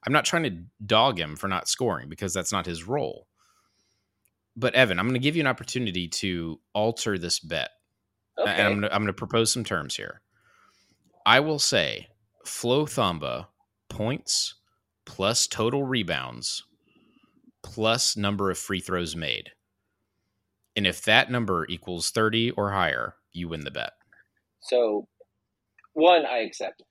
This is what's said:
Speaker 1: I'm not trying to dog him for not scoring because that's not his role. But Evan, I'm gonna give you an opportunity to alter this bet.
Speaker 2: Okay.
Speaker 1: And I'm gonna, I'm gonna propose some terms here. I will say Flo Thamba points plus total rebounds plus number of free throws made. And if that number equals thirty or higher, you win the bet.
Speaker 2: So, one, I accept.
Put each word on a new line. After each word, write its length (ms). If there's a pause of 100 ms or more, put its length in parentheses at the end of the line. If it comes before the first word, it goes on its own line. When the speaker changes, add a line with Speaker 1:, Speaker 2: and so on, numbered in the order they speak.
Speaker 1:
I'm 40
not 140
trying 180
to 200 (200)
dog 360
him 160
for 120
not 220
scoring 400
because 240
that's 180
not 140
his 220
role. 400 (1300)
But 180
Evan, 240
I'm 80
gonna 140
give 160
you 80
an 40
opportunity 600
to 520 (140)
alter 460
this 200
bet. 300 (680)
Speaker 2:
Okay. 100
Speaker 1:
And 180
I'm 140
gonna, 100
I'm 120
gonna 100
propose 380
some 120
terms 320
here. 260 (1040)
I 140
will 180
say 480 (360)
Flo 440
Thamba 580 (420)
points 680 (500)
plus 400
total 380
rebounds 800 (1000)
plus 540
number 320
of 80
free 220
throws 360
made. 360 (1200)
And 120
if 160
that 280
number 380
equals 420
thirty 400
or 200
higher, 440 (160)
you 180
win 140
the 80
bet. 220 (680)
Speaker 2:
So, 480 (840)
one, 320
I 140
accept. 520